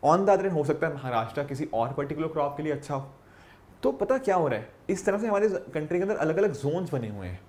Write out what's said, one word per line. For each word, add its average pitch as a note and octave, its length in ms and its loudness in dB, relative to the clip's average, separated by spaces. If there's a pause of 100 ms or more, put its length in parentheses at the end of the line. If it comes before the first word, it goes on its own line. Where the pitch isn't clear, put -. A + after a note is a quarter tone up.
On D3+ 140 6
the G3 100 4
other G3 140 6
hand F#3+ 120 0
हो D3+ 120 2
सकता D3 220 0
है D3+ 80 -2
महाराष्ट्र B2+ 500 -2
किसी C#3 300 -6
और A#2 180 0
पर्टिकुलर C#3+ 360 -4
क्रॉप D3 280 -2
के D3+ 60 -6
लिए D3+ 100 -2
अच्छा C#3+ 220 -4
हो। C#3 160 -6 (720)
तो C4 120 2
पता C4 240 2
क्या G3+ 180 2
हो D#3+ 120 4
रहा A2+ 100 0
है, A2 100 -8 (220)
इस F#3+ 160 -2
तरह G3+ 120 2
से A3+ 80 -2
हमारे G#3 220 2
कंट्री E3+ 500 -2
के F3+ 40 0
अंदर G3+ 140 0
अलग-अलग E3 380 2
जोन्स D#3+ 380 -2
बने A#2+ 160 -2
हुए G2+ 180 -8
हैं F2+ 220 -8